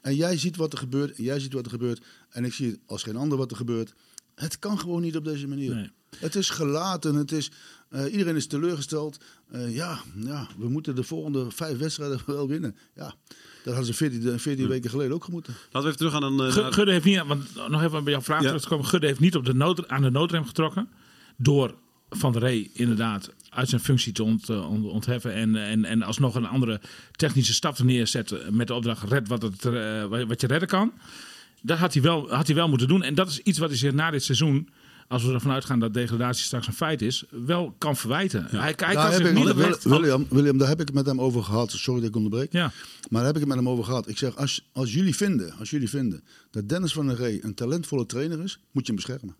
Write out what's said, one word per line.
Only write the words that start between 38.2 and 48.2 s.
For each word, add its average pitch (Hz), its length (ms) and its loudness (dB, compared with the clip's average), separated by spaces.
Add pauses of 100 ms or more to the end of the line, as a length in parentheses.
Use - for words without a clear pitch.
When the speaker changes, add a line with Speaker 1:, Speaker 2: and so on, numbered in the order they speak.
Speaker 3:
Ja. 104 80 -2
Speaker 2:
Hij, - 0 -
hij 151 160 0
Speaker 1:
Daar 175 180 0
Speaker 2:
kan 151 180 4
Speaker 1:
heb - 20 4
Speaker 2:
zich 180 160 4
Speaker 1:
ik, 170 40 6
Speaker 2:
niet 226 100 6
Speaker 1:
Wil-, - 100 6
Speaker 2:
oprecht 160 300 4
Speaker 1:
William, 143 460 6
William, 139 280 6
daar 135 100 6
heb 160 120 2
ik 160 80 -2
het 139 80 -6
met 139 100 4
hem 131 160 0
over 120 220 2
gehad. 107 280 0
Sorry 123 280 -2
dat 113 100 0
ik 110 60 -6
onderbreek. 113 360 0
Speaker 2:
Ja. 175 100 2
Speaker 1:
Maar 143 100 0 (380)
daar 117 160 2
heb 147 80 2
ik 156 60 0
het 147 100 0
met 131 80 0
hem 127 120 0
over 120 140 0
gehad. 120 260 -4
Ik 104 80 -8
zeg: 123 180 -2
"Als, - 360 -4
als 123 220 -4
jullie 180 220 2
vinden, 123 440 0
als 107 100 -10
jullie 135 200 -2
vinden 117 340 -4 (280)
dat 104 180 -6
Dennis 170 240 0
van 147 140 0
der 123 80 0
Rey 113 280 -2
een 107 100 -6
talentvolle 131 520 -2
trainer 156 380 -4